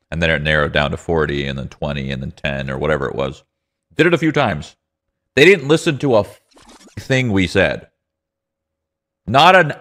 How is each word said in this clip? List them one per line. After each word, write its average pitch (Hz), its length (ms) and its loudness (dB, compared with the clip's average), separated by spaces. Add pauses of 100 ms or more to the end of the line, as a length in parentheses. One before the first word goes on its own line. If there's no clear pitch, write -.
(100)
and 85 120 -6
then 82 80 0
it 76 120 0
narrowed 76 320 0
down 73 180 0
to 82 60 -8
forty, 76 500 -2
and 69 120 -8
then 64 80 -10
twenty, 71 440 -8
and 67 100 -8
then 78 100 -10
ten, 67 380 -8
or 67 80 -6
whatever 71 300 -2
it - 80 -8
was. 67 280 -8 (520)
Did 156 120 2
it 175 60 2
a 165 40 0
few 156 140 -2
times. 107 440 -4 (600)
They 139 100 6
didn't 170 220 4
listen 156 320 0
to 135 160 0
a 104 60 4
f-, - 180 -8 (600)
thing 127 320 -2
we 95 160 2
said. 87 420 0 (1400)
Not 156 300 6
an, 170 260 4